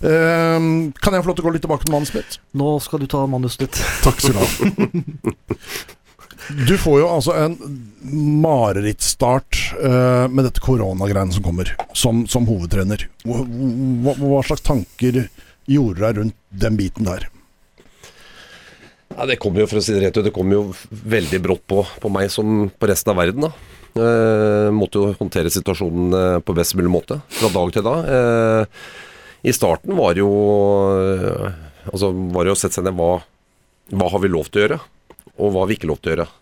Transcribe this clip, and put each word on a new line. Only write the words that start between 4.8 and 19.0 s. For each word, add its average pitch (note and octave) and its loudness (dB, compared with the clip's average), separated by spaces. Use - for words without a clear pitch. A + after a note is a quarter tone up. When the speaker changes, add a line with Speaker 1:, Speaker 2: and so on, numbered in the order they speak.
Speaker 1:
Du E3+ 4
får D3+ 4
jo E3 4
altså E3+ 0
en D#3+ 0
marerittstart, A#2+ 0
eh, B2+ 4
med C3 2
dette A#2+ 0
koronagreiene G2 0
som G2 -2
kommer, F2 -2
som, A#2 0
som A#2+ 0
hovedtrener. G2 0
Hva, A#2+ -4
hva, B2+ -2
hva C#3 2
slags D3+ -4
tanker B2 0
gjorde A#2+ 2
deg A2 0
rundt G#2+ -4
den G#2+ 0
biten G2+ -4
der? F2 -6